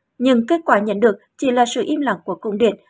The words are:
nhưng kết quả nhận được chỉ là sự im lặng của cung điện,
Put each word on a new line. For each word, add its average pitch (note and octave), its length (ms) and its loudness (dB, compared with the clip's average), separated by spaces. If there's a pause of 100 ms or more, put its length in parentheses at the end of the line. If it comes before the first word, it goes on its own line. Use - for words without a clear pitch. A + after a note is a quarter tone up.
(180)
nhưng A#3+ 280 2
kết E4 180 0
quả A#3 140 4
nhận G3+ 220 -2
được G#3+ 160 2 (220)
chỉ C4+ 120 0
là B3 160 2
sự A#3 200 -6
im D4 140 -4
lặng A3+ 240 -4
của F3+ 100 -8
cung G#3 240 -8
điện, A3 180 2 (140)